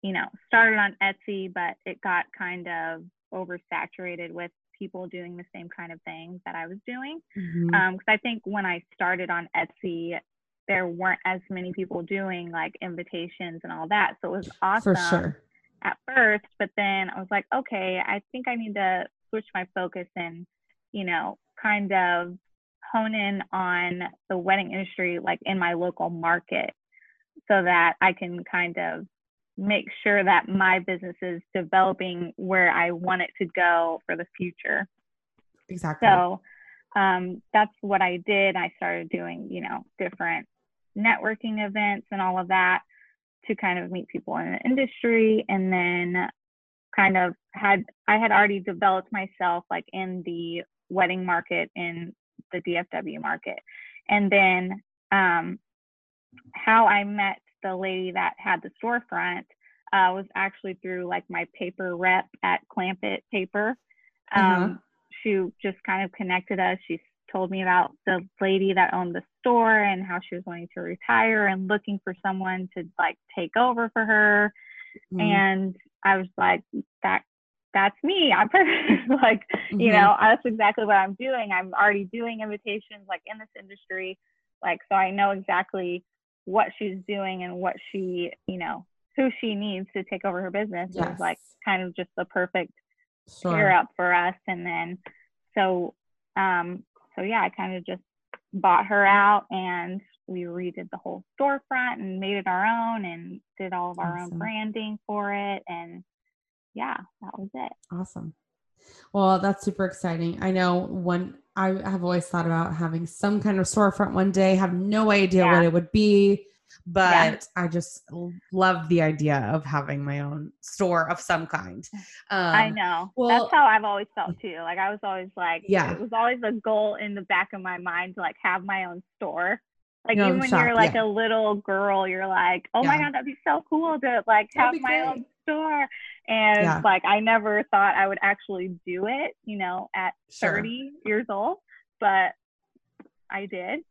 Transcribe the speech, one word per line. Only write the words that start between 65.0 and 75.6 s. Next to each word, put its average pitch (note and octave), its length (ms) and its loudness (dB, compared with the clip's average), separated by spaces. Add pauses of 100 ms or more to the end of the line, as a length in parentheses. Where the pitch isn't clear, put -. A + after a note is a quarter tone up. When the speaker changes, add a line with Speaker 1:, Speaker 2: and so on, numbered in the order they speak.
Speaker 1:
she F#3+ 260 0 (120)
just F#3+ 240 -6
kind F#3+ 200 -2
of F#3 80 -10
connected F#3 480 -4
us. F#3 260 0
She E3 140 -8 (320)
told F#3 180 -2
me F#3+ 120 -4
about F3+ 300 4 (140)
the F#3 140 2 (200)
lady F#3+ 340 2
that F#3 200 4
owned F3+ 200 -4
the F3+ 80 -6 (180)
store A3+ 360 4
and G3 280 2
how F3+ 160 -6
she - 160 -12
was F3+ 100 -10
wanting E3+ 280 -12
to F3+ 60 -10
retire G#3+ 680 2
and F#3+ 200 -2
looking G3+ 360 -2
for F3+ 100 -6 (100)
someone F#3 520 -4
to, E3 120 -8 (100)
like, E3 200 -2 (180)
take E3+ 200 -6
over A#3 340 2
for A3 140 0
her. G#3 480 4 (600)
Speaker 2:
Mm-hmm. F#3 80 -2
Speaker 1:
And F#3+ 560 2 (280)